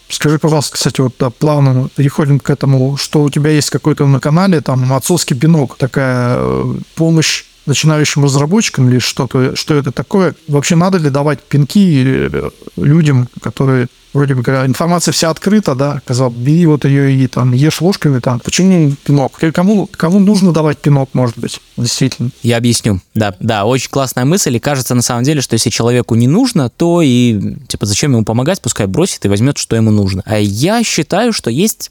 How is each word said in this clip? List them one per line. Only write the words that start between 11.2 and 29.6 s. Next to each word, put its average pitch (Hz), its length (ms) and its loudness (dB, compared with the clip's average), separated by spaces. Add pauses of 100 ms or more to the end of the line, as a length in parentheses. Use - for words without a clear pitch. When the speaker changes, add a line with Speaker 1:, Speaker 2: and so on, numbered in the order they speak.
Speaker 1:
пинки, 147 640 2
э, 71 440 -2 (260)
людям, 143 520 2 (120)
которые 131 480 -2 (240)
вроде 143 220 0
бы 127 80 -2
говорят, 135 240 0
информация 165 460 0
вся 165 180 0
открыта, 190 440 0
да, 139 300 -2
казалось 123 300 0
бы, 120 80 -8
бери 156 240 2
вот 151 180 2
её 139 220 2
и 135 200 2
там 127 260 0
ешь 143 280 0
ложками 156 380 0
там. 120 220 -2
Почему 175 520 2 (120)
пинок? 139 280 0
К-, 160 200 -2
кому, 185 400 0
кому 175 260 0
нужно 190 340 4
давать 156 260 0
пинок, 139 340 2
может 127 260 -2
быть, - 220 -8 (160)
действительно? 123 540 -4 (120)
Speaker 2:
Я 117 140 0
объясню. 117 440 0 (140)
Да, 104 260 0
да, 110 240 0
очень 123 260 -2
классная 131 340 -2
мысль. 147 320 0
И - 20 -2
кажется, 131 360 -2
на 123 80 2
самом 120 220 -2
деле, 151 160 0
что - 140 -4
если 113 160 -2
человеку 120 440 0
не 117 140 2
нужно, 170 420 0
то 170 320 0
и, 120 540 2 (120)
типа, - 160 -6
зачем 110 280 -2
ему 113 120 2
помогать, 131 380 -2
пускай 117 240 -4
бросит 120 400 -2
и - 20 0
возьмёт, 107 300 0
что - 180 -4